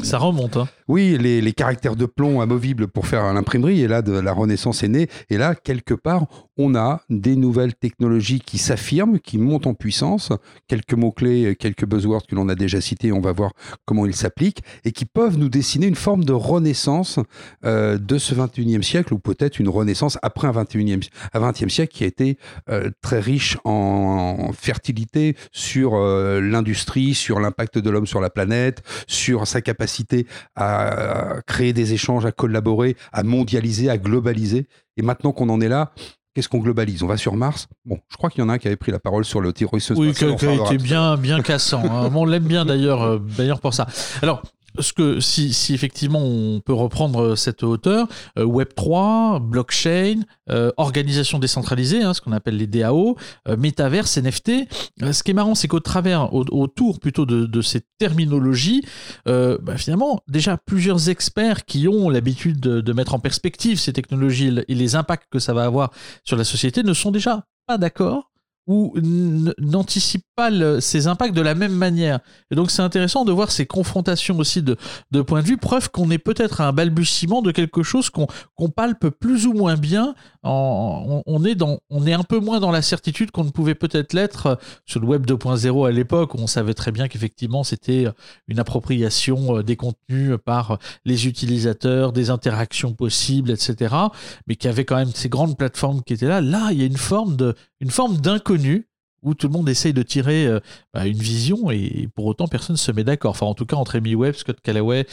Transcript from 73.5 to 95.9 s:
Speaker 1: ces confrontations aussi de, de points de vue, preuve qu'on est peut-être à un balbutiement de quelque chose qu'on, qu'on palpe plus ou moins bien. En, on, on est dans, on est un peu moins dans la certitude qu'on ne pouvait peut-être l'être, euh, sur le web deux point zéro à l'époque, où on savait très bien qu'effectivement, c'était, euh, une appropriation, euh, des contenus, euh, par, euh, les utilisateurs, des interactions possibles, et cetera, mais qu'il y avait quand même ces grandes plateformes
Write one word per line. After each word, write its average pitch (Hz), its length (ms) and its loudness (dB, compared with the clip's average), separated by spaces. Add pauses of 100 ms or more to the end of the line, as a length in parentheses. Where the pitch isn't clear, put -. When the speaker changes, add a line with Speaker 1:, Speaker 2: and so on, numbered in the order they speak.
Speaker 1:
ces 139 160 -2
confrontations 180 720 -2
aussi 156 240 0
de, 131 140 0 (340)
de 143 120 2
points 156 200 0
de 156 40 -2
vue, 247 100 2
preuve - 340 0
qu'on 170 200 0
est 165 80 2
peut-être 220 420 -2
à 147 80 2
un 139 40 2
balbutiement 170 720 2
de 180 100 2
quelque 170 300 0
chose 254 280 0
qu'on, 151 160 -2 (280)
qu'on 165 140 -2
palpe 220 400 0
plus 233 380 2
ou 247 60 4
moins 185 240 2
bien. 202 380 0 (280)
En, 117 640 -2
on, 143 180 -2
on 156 180 2
est 220 100 2
dans, 151 240 0 (120)
on 143 160 0
est 165 60 4
un 175 100 2
peu 226 160 0
moins 214 220 0
dans 190 100 2
la 160 120 2
certitude 165 480 -2
qu'on 165 140 -2
ne 143 60 -2
pouvait 156 240 0
peut-être 156 380 -2
l'être, 202 340 0
euh, 135 80 4 (300)
sur - 160 -4
le 113 60 0
web 135 200 2
deux 127 120 2
point 127 180 0
zéro 127 300 2
à 123 40 2
l'époque, 123 440 0
où 123 40 -6
on 113 80 -2
savait 110 280 0
très - 180 -4
bien 113 160 -2
qu'effectivement, 117 560 -4
c'était, 127 420 0
euh, 107 60 -2 (340)
une 113 120 -4
appropriation, 123 1000 0
euh, 107 60 0
des 113 140 -2
contenus, 131 560 -4
euh, 113 60 -2
par, 117 340 -2
euh, 107 40 0 (280)
les 123 220 0
utilisateurs, 123 840 0
des 123 180 0
interactions 117 640 -2
possibles, 123 580 0
et 113 60 0
cetera, 127 560 -2 (340)
mais 117 100 -4
qu'il - 120 -4
y 120 40 0
avait 123 120 0
quand 131 120 0
même 131 180 0
ces - 140 -4
grandes 135 280 0
plateformes 139 460 -2